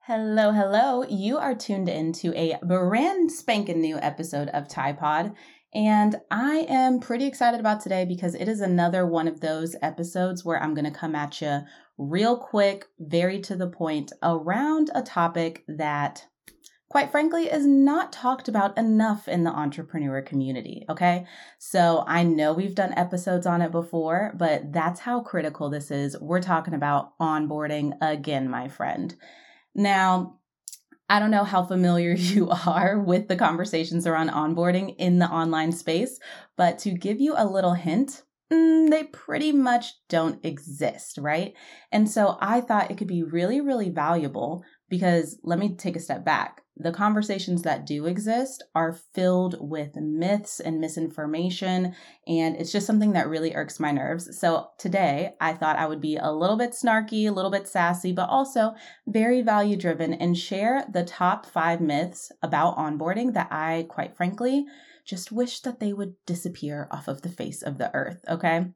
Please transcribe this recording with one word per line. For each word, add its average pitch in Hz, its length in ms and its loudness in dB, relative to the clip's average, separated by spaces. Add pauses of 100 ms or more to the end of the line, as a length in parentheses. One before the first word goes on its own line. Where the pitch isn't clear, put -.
Hello, 220 440 2
hello. 220 580 4
You 214 300 0
are 175 160 0
tuned 196 340 -2
in 160 240 -2
to 170 220 -2
a 165 260 0
brand 220 720 2
spanking 175 500 -2
new 156 160 -2
episode 147 520 -4
of 143 180 -4
Tide 143 320 -4
Pod. 165 340 0 (400)
And 214 440 4 (120)
I 294 400 0
am 262 300 4
pretty 240 260 -2
excited 240 340 2
about 214 220 2
today 185 240 0
because 180 300 -4
it 185 120 -4
is 214 140 -2
another 175 460 2
one 165 200 0
of 160 120 -4
those 160 420 -4
episodes 180 640 -4
where 165 160 0
I'm 156 140 -2
gonna 143 160 -2
come 156 240 -6
at 147 260 -6
ya 143 200 -2 (360)
real 196 400 0
quick, 202 480 0 (140)
very 170 420 0
to 196 140 -8
the 180 100 -2
point, 156 560 -4
around 233 720 0
a - 80 0
topic 170 680 -2
that, 147 600 -4 (600)
quite 285 220 0
frankly, 320 360 2
is 294 200 0
not 277 480 4
talked 254 340 -2
about 202 300 0
enough 220 500 2
in 175 160 2
the 165 60 2
entrepreneur 147 720 -4
community, 131 680 -6
okay? 175 380 2 (320)
So 170 480 2
I 170 160 2
know 156 320 4
we've 185 220 -2
done 190 180 0
episodes 180 540 -2
on 170 160 2
it 170 80 -2
before, 170 680 -2
but 151 340 0
that's 170 280 -2
how 240 220 -2
critical 156 500 -4
this 143 180 -6
is. 139 320 -2
We're 175 220 0
talking 170 320 0
about 143 420 -2
onboarding 151 840 -2
again, 143 500 -2
my 123 160 -6
friend. - 480 -6 (600)
Now, 190 640 2 (720)
I 202 100 6
don't 214 120 2
know 202 120 4
how 190 200 2
familiar 175 500 4
<laughs> 175 40 2
you 180 320 4
are 180 480 2
with 196 300 2
the 190 80 0
conversations 170 720 0
around 160 220 2
onboarding 175 680 0
in 180 220 4
the 170 80 4
online 165 460 0
space, 170 440 -2 (380)
but 170 240 2
to 202 120 -4
give 196 280 -4
you 294 180 2
a 214 80 2
little 190 280 2
hint, 175 500 -2 (280)
mm, 320 380 6
they 311 140 4
pretty 302 480 -4
much 254 420 2 (140)
don't 160 380 0
exist, 143 720 -6
right? 156 360 -2 (380)
And 214 180 4
so 208 300 2
I 226 220 2
thought 214 280 0
it - 80 -6
could 190 100 -4
be 175 160 -2
really, 170 360 0
really 254 300 0
valuable 151 760 -2 (240)
because, 175 560 2
let 170 160 0
me 196 160 0
take 175 200 -6
a 170 40 -6
step - 240 -8
back. - 380 0 (160)
The 170 140 -2
conversations 196 680 0
that 160 240 -2
do 147 200 -4
exist 220 560 -2 (140)
are 165 240 0 (140)
filled 185 480 2
with 147 340 -8
myths 165 640 -2
and 160 220 -4
misinformation, 175 1120 -4 (320)
and 160 300 0
it's 170 140 -6
just 202 140 -2
something 214 280 4
that 160 160 2
really 160 260 -2
irks 151 240 -6
my 151 120 0
nerves. 147 460 -4
So 165 300 0 (100)
today, 175 600 0
I 160 140 0
thought 156 240 0
I 160 100 0
would 156 140 -4
be 151 160 -2
a 156 160 -2
little 180 240 0
bit 240 140 -2
snarky, 220 580 0
a - 20 0
little 190 180 -2
bit 196 160 -2
sassy, 175 460 0
but 180 160 -2
also 247 460 2 (340)
very 226 340 4
value-driven 196 760 2
and 175 220 2
share 220 540 -2
the 175 140 0
top 185 400 0
five 170 340 0
myths 160 500 -2 (140)
about 151 340 2
onboarding 160 580 -2
that 180 160 0
I, 165 360 -2
quite - 300 -8
frankly, 240 480 0 (400)
just 185 260 -12
wish 247 300 -4
that 247 180 -8
they 208 140 -4
would 196 220 -8 (100)
disappear 151 640 -8
off 143 160 -10
of 139 140 -8
the 170 80 -8
face - 320 -10
of 139 160 -8
the - 180 -4
earth, 139 320 -6
okay? 165 380 0 (100)